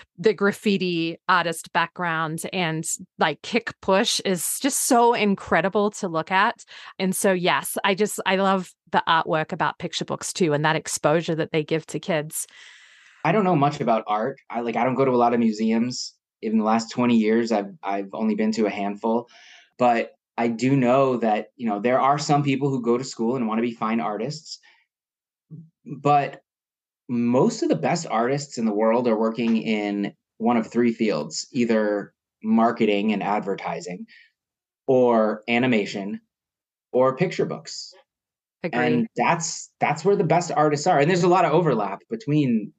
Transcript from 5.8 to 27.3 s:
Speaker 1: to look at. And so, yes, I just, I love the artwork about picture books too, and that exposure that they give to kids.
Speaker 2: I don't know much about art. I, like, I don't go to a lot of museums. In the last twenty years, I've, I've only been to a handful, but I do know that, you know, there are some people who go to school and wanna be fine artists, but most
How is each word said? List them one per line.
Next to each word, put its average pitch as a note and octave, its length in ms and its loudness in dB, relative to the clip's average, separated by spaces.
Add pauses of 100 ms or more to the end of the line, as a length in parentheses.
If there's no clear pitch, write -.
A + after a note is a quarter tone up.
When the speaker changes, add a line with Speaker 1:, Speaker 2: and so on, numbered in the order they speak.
Speaker 1:
to - 140 -8
look D#3+ 240 -6
at. F#3+ 340 0 (360)
And F#3 140 0
so, G3 180 2
yes, E3+ 500 0
I G3 140 0
just, G3+ 300 -2
I F#3+ 100 2
love F#3+ 360 0 (200)
the G3 160 2
artwork D#3+ 420 0
about D#3 300 -4
picture - 240 -8
books - 280 -8
too, E3 200 2
and D3 120 2
that D#3 120 2
exposure D#3+ 580 0
that D#3 160 -4
they D#3 140 0
give D#3+ 220 -2
to - 120 -8
kids. D#3 480 -6 (800)
Speaker 2:
I D#3+ 80 2
don't G#3+ 100 2
know F#3 140 2
much C#3+ 240 0
about A2+ 260 0
art. G#2+ 300 -2 (120)
I, A#2 120 -6
like, A#2 160 -4
I A#2 80 0
don't B2+ 100 0
go C3 100 2
to C3 60 2
a B2 60 2
lot A#2+ 180 4
of A#2 60 2
museums. A2+ 760 0 (280)
In A2 160 0
the G#2+ 60 2
last A2+ 260 0
twenty A#2+ 260 2
years, A2+ 360 2
I've, G2+ 200 -2 (100)
I've G2 300 -6
only A2 220 -2
been A2 180 0
to A2 140 0
a G2 40 -2
handful, G#2 600 -2 (480)
but A#2+ 320 2 (260)
I A#2+ 120 0
do A#2+ 280 2
know C3 400 4
that, G#2+ 300 0 (100)
you B2 100 -6
know, G#2 140 -2
there B2 180 2
are C3+ 200 2
some D3 240 2
people C#3 260 0
who C3 140 -2
go A#2 160 2
to C3+ 60 -8
school A#2+ 300 -4
and A#2+ 140 -2
wanna A2 140 -2
be A#2+ 100 -2
fine A2+ 260 -2
artists, G#2+ 600 -6 (1300)
but C#3+ 560 0 (640)
most B2 540 2